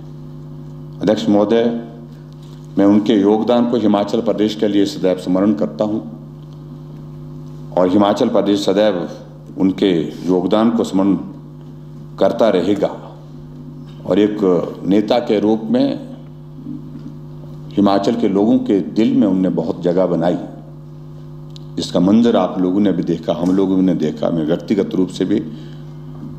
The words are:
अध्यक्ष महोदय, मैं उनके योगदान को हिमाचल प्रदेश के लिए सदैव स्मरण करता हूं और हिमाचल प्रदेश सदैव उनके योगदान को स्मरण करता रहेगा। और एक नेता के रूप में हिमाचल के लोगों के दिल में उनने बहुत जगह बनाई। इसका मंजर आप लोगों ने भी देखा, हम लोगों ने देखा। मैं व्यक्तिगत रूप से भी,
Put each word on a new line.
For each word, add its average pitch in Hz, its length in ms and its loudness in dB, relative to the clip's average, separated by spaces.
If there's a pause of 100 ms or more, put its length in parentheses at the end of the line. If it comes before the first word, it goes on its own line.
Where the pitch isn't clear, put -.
(1000)
अध्यक्ष 107 280 2
महोदय, 110 580 2 (920)
मैं 98 80 4
उनके 104 280 6
योगदान 110 580 4
को 123 60 2
हिमाचल 104 440 2
प्रदेश 104 340 0
के - 120 0
लिए 101 180 4
सदैव 90 320 0
स्मरण 92 360 2
करता - 300 -2
हूं 107 160 -2 (1700)
और 90 180 4
हिमाचल 104 400 4
प्रदेश 101 360 2
सदैव 95 440 2 (480)
उनके 92 460 2 (240)
योगदान 92 440 4
को 110 120 2
स्मरण 95 320 2 (1000)
करता 98 320 4
रहेगा। 90 460 2 (1080)
और 90 140 2
एक 104 180 2 (480)
नेता 107 340 2
के 107 200 0
रूप 110 240 2
में 127 440 0 (1700)
हिमाचल 101 420 4
के 113 120 0
लोगों 101 320 4
के 113 200 2
दिल 113 380 2
में 117 100 4
उनने 95 220 4
बहुत 82 320 -2
जगह 87 240 4
बनाई। 87 320 2 (1400)
इसका - 200 -2
मंजर 110 360 6
आप 92 240 0
लोगों 92 200 2
ने 101 120 4
भी 85 120 0
देखा, 82 300 0
हम 87 180 0
लोगों 95 260 4
ने 92 160 4
देखा। 78 360 -2
मैं 80 160 0
व्यक्तिगत 85 500 0
रूप 92 140 2
से - 160 -2
भी, 101 180 0 (960)